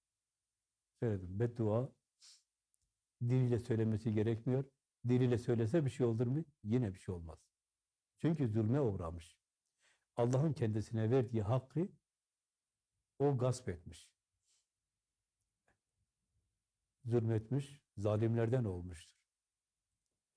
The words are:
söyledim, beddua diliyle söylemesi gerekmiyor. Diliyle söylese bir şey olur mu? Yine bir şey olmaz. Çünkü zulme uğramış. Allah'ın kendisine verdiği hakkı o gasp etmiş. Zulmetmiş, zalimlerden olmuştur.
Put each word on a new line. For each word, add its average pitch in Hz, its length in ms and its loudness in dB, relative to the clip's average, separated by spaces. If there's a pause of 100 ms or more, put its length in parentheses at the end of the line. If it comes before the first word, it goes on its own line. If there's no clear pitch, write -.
(1000)
söyledim, 98 400 -2
beddua 117 520 -2 (1300)
diliyle 123 380 2
söylemesi 110 540 0
gerekmiyor. 113 500 0 (440)
Diliyle 123 300 4
söylese 117 480 0
bir 131 40 -2
şey 135 160 0
olur 117 220 2
mu? 143 180 -2 (180)
Yine 107 300 0
bir 92 60 -18
şey 95 160 -8
olmaz. 82 240 -12 (760)
Çünkü 151 300 0
zulme 113 340 2
uğramış. 90 560 -4 (760)
Allah'ın 131 380 2
kendisine 110 580 0
verdiği 113 300 2
hakkı 131 480 -2 (1300)
o 139 180 2
gasp 120 320 -2
etmiş. - 400 -12 (3000)
Zulmetmiş, 117 760 -2 (180)
zalimlerden 113 680 0
olmuştur. 90 540 -8 (1200)